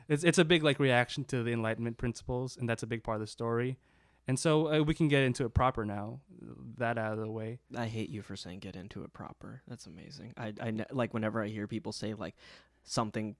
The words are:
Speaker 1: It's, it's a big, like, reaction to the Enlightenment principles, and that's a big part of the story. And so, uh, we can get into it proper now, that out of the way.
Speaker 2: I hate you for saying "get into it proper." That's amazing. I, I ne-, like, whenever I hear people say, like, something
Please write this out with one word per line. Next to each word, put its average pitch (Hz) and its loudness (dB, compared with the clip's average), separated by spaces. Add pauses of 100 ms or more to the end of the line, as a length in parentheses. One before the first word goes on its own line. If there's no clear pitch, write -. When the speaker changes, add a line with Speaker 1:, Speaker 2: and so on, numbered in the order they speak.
Speaker 1:
It's, 156 2
it's 170 6
a 175 10
big, 165 6
like, 147 6
reaction 131 4
to 127 0
the 117 0
Enlightenment 117 0
principles, 123 -4
and 120 -4
that's 113 0
a 117 -4
big 113 -4
part 113 0
of 107 -2
the 107 -4
story. 117 0 (500)
And 131 2
so, 156 4
uh, 156 6
we 156 2
can 156 4
get 139 6
into 131 2
it 113 -4
proper 127 2
now, 104 -6 (580)
that 117 0
out 110 -2
of 107 -2
the 110 -4
way. 110 -6 (180)
Speaker 2:
I 120 -2
hate 110 -4
you 104 -8
for 98 -12
saying 90 -12
"get 95 -12
into 95 -12
it - -16
proper." - -14
That's - -14
amazing. - -16
I, 107 -6
I 117 -2
ne-, 110 -2
like, 113 0
whenever 110 0
I 104 -2
hear 104 -4
people 107 -4
say, 107 -6
like, 101 -8 (480)
something 107 -2